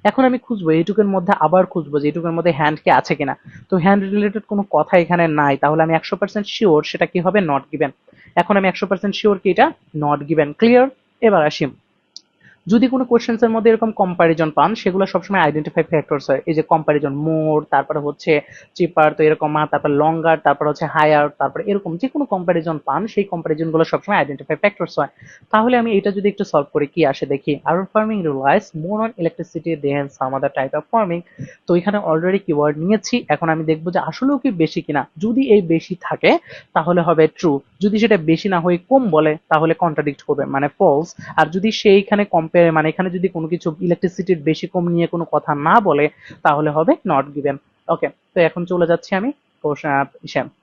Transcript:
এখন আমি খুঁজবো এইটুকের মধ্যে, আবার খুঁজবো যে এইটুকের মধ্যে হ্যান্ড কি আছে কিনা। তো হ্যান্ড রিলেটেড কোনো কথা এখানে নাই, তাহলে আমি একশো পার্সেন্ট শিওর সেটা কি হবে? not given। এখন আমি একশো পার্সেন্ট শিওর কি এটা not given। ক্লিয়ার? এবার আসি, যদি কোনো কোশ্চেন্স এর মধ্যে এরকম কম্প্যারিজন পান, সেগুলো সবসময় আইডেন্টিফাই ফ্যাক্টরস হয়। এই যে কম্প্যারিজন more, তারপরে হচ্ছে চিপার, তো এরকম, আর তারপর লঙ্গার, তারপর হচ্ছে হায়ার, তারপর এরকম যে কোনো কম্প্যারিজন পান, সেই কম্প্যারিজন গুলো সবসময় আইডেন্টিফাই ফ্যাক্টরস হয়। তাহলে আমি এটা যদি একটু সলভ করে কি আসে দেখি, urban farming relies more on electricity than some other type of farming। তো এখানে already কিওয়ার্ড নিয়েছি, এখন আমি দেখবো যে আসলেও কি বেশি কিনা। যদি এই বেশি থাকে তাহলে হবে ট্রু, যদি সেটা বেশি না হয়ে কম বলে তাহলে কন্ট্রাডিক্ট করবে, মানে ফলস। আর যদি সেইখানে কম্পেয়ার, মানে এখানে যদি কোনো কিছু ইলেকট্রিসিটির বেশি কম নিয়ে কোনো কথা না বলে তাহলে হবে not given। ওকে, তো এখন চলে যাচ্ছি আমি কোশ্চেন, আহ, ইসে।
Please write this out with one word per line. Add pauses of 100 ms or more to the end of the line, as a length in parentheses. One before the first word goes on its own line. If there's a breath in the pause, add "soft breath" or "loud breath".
এখন
আমি
খুঁজবো (100)
এইটুকের
মধ্যে, (120)
আবার
খুঁজবো
যে
এইটুকের
মধ্যে
হ্যান্ড
কি (100)
আছে
কিনা। (360 loud breath)
তো (100)
হ্যান্ড (120)
রিলেটেড
কোনো (120)
কথা
এখানে (120)
নাই,
তাহলে
আমি
একশো
পার্সেন্ট
শিওর (120)
সেটা
কি
হবে? (100)
not
given। (500 soft breath)
এখন
আমি
একশো
পার্সেন্ট
শিওর
কি
এটা (380)
not (100)
given। (100)
ক্লিয়ার? (400)
এবার
আসি, (1040 soft breath)
যদি
কোনো
কোশ্চেন্স
এর
মধ্যে
এরকম
কম্প্যারিজন
পান, (120)
সেগুলো
সবসময়
আইডেন্টিফাই
ফ্যাক্টরস
হয়।
এই
যে (100)
কম্প্যারিজন (120)
more, (120)
তারপরে
হচ্ছে (440 loud breath)
চিপার,
তো
এরকম,
আর
তারপর
লঙ্গার,
তারপর
হচ্ছে
হায়ার, (100)
তারপর
এরকম
যে
কোনো
কম্প্যারিজন
পান, (120)
সেই
কম্প্যারিজন
গুলো
সবসময়
আইডেন্টিফাই
ফ্যাক্টরস
হয়। (400 loud breath)
তাহলে
আমি
এটা
যদি
একটু
সলভ
করে
কি (100)
আসে
দেখি, (160)
urban
farming
relies (180)
more
on (100)
electricity (120)
than (140)
some
other
type
of
farming। (460 loud breath)
তো
এখানে (120)
already
কিওয়ার্ড
নিয়েছি, (180)
এখন
আমি
দেখবো
যে
আসলেও
কি
বেশি
কিনা। (220)
যদি (140)
এই
বেশি (120)
থাকে (440 loud breath)
তাহলে
হবে
ট্রু, (240)
যদি
সেটা
বেশি
না
হয়ে (120)
কম (120)
বলে (140)
তাহলে
কন্ট্রাডিক্ট
করবে,
মানে (100)
ফলস। (320 loud breath)
আর (100)
যদি
সেইখানে
কম্পেয়ার, (120)
মানে
এখানে
যদি
কোনো
কিছু
ইলেকট্রিসিটির (100)
বেশি
কম
নিয়ে
কোনো
কথা
না
বলে (360 loud breath)
তাহলে
হবে (180)
not (100)
given। (360)
ওকে, (260)
তো
এখন
চলে
যাচ্ছি
আমি (320)
কোশ্চেন,
আহ, (160)
ইসে। (220)